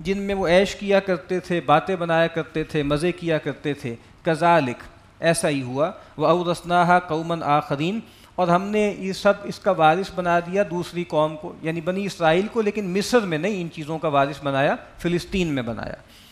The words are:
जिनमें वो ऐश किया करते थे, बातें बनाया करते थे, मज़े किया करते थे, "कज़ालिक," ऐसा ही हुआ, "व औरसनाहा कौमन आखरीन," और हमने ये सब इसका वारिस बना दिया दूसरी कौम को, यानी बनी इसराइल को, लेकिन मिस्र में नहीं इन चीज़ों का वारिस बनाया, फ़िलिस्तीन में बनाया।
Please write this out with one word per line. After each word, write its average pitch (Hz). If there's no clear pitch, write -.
जिनमें 196
वो 190
ऐश 190
किया 196
करते 185
थे, 170
बातें 160
बनाया 165
करते 156
थे, 151
मज़े 147
किया 165
करते 143
थे, 120
"कज़ालिक," 160
ऐसा 165
ही 143
हुआ, 135
"व 151
औरसनाहा 175
कौमन 165
आखरीन," 151
और 170
हमने 202
ये 190
सब 180
इसका 185
वारिस 165
बना 175
दिया 185
दूसरी 170
कौम 156
को, 170
यानी 160
बनी 185
इसराइल 175
को, 233
लेकिन 208
मिस्र 196
में 170
नहीं 190
इन 170
चीज़ों 156
का 165
वारिस 139
बनाया, 139
फ़िलिस्तीन 175
में 135
बनाया। -